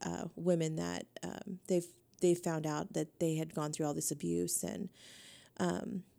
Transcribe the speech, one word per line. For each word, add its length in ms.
uh, 220
women 400
that, 300
um, 440
they've, 200
they 140
found 320
out 280
that 260
they 160
had 180
gone 160
through 160
all 80
this 160
abuse. 540
And, 240
um, 440